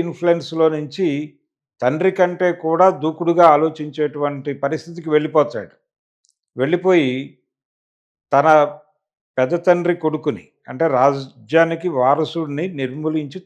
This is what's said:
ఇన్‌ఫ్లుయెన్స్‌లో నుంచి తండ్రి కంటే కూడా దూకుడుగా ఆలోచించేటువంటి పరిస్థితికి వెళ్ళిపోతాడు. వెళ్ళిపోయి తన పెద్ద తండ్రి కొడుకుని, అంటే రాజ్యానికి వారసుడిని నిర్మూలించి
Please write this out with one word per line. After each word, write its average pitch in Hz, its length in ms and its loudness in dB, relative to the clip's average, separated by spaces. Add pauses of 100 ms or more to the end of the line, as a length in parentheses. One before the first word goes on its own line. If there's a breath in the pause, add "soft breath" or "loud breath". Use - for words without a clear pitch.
ఇన్‌ఫ్లుయెన్స్‌లో 165 640 -2
నుంచి 156 400 -4 (760)
తండ్రి 156 360 0
కంటే 180 300 0 (140)
కూడా 165 240 2 (160)
దూకుడుగా 165 420 2 (100)
ఆలోచించేటువంటి 147 960 -4 (120)
పరిస్థితికి 160 520 -8
వెళ్ళిపోతాడు. 147 600 0 (840)
వెళ్ళిపోయి 170 540 2 (1200)
తన 143 140 4 (880)
పెద్ద 131 180 0 (120)
తండ్రి 175 280 2 (100)
కొడుకుని, 156 380 -4 (260)
అంటే 127 160 -4 (120)
రాజ్యానికి 139 920 0 (120)
వారసుడిని 147 640 -2 (160)
నిర్మూలించి 151 640 -6